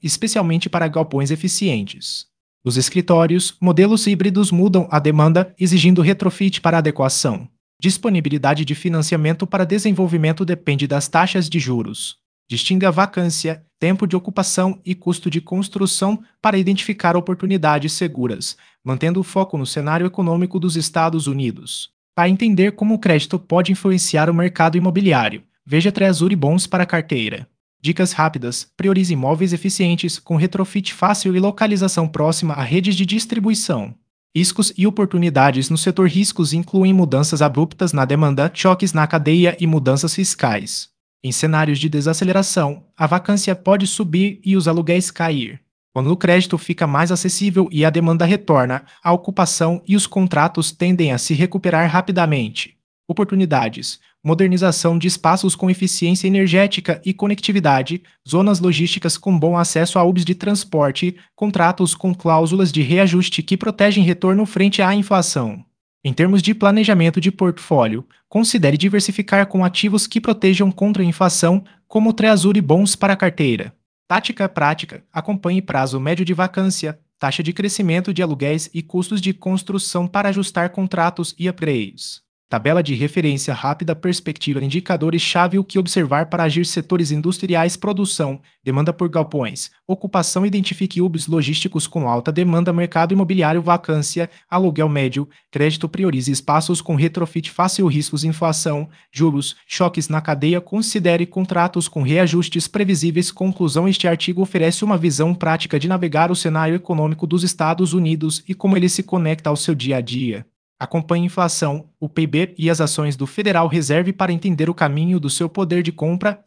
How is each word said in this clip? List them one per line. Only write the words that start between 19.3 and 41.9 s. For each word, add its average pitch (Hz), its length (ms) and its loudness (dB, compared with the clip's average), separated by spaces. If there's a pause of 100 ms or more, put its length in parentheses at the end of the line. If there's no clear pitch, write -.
no 139 80 -4
cenário 151 420 -2
econômico 180 520 0
dos 165 180 -2
Estados 160 500 -2
Unidos. 135 640 -6 (260)
Para 175 120 2
entender 196 440 2
como 208 220 0
o 208 40 -2
crédito 175 400 0
pode 175 320 0
influenciar 185 580 0
o 170 60 0
mercado 170 420 2
imobiliário, 165 680 0 (200)
veja 165 280 0
Treasury 190 420 2
Bonds 160 320 0
para 180 180 0
carteira. 139 600 -4 (340)
Dicas 170 300 0
rápidas: 143 560 -2 (100)
priorize 190 360 2
imóveis 156 400 0
eficientes, 175 640 -2
com - 160 -6
retrofit 185 580 -2
fácil 190 440 0
e - 20 2
localização 196 720 0
próxima 156 460 0
a 139 100 -4
redes 180 320 0
de 185 100 0
distribuição. 208 880 -2 (400)
Riscos 180 420 0
e 185 80 2
oportunidades 170 840 2
no 160 80 0
setor. 185 300 2
Riscos 165 440 0
incluem 190 400 2
mudanças 151 480 2
abruptas 151 520 0
na 139 120 2
demanda, 143 480 2
choques 185 400 2
na 156 140 2
cadeia 165 540 2
e 175 60 0
mudanças 143 460 2
fiscais. 110 760 -4 (340)
Em 131 80 -6
cenários 156 480 0
de 156 100 -2
desaceleração, 156 960 0 (120)